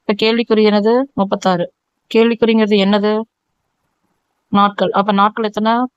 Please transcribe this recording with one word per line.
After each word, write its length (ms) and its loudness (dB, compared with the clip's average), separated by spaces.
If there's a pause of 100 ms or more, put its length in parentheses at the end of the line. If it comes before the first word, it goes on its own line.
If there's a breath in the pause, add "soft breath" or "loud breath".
இப்ப 220 -4
கேள்விக்குறி 480 0
என்னது? 240 0 (260)
முப்பத்தாறு. 460 -2 (480)
கேள்விக்குறிங்கிறது 600 2 (100)
என்னது? 260 0 (1500)
நாட்கள். 320 0 (100)
அப்ப 120 -2 (100)
நாட்கள் 280 -2
எத்தனை? 240 -2 (220)